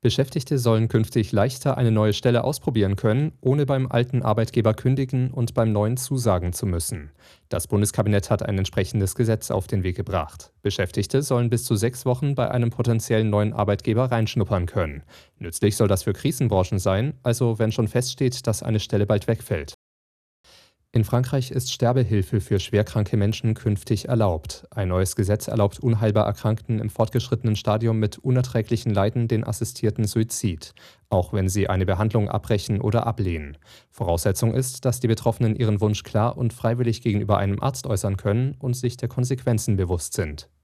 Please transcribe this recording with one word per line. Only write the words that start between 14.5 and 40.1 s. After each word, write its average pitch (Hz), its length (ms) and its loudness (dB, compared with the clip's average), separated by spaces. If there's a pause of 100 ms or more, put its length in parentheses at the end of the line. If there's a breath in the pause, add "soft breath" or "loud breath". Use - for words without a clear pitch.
können. 78 380 -4 (360 loud breath)
Nützlich 92 380 0
soll 107 120 2
das 95 160 0
für 101 100 -2
Krisenbranchen 107 640 0
sein, 101 340 0 (100)
also 117 360 0
wenn 110 120 2
schon 110 160 0
feststeht, 127 600 -2
dass 110 160 -2
eine 107 180 0
Stelle 101 240 0
bald 104 240 0
wegfällt. 87 460 -4 (1160 soft breath)
In 117 120 4
Frankreich 127 480 -2
ist 127 180 -4
Sterbehilfe 110 680 2
für 101 180 0
schwerkranke 107 580 0
Menschen 107 380 0
künftig 107 540 -2
erlaubt. 104 640 0
Ein 95 160 -2
neues 92 260 2
Gesetz 107 320 0
erlaubt 104 320 0
unheilbar 110 480 2
Erkrankten 110 540 -2
im 107 100 -2
fortgeschrittenen 113 640 0
Stadium 110 460 0
mit 107 180 -2
unerträglichen 123 720 0
Leiden 107 360 2
den 113 160 0
assistierten 110 600 -2
Suizid, 104 680 -2 (340 loud breath)
auch 90 240 2
wenn 95 160 2
sie 95 200 0
eine 95 180 2
Behandlung 104 420 2
abbrechen 98 520 -2
oder 101 260 0
ablehnen. 78 500 -4 (360 loud breath)
Voraussetzung 92 600 0
ist, 127 320 -2
dass 123 140 0
die - 80 -2
Betroffenen 110 480 2
ihren 107 260 0
Wunsch 107 220 0
klar 110 340 0
und 120 160 -2
freiwillig 117 500 -2
gegenüber 104 360 0
einem 98 240 0
Arzt 131 240 -4
äußern 98 300 -2
können 123 420 0
und 127 160 -2
sich 127 220 -4
der 127 120 -6
Konsequenzen 123 680 0
bewusst 90 380 -2